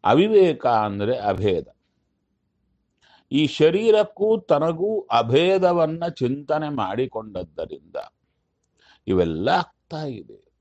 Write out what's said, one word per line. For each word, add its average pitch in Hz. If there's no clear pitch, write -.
ಅವಿವೇಕ 170
ಅಂದ್ರೆ 107
ಅಭೇದ. 98
ಈ 147
ಶರೀರಕ್ಕೂ 214
ತನಗೂ 170
ಅಭೇದವನ್ನ 165
ಚಿಂತನೆ 143
ಮಾಡಿಕೊಂಡದ್ದರಿಂದ 92
ಇವೆಲ್ಲ 90
ಆಗ್ತಾ 165
ಇದೆ. 104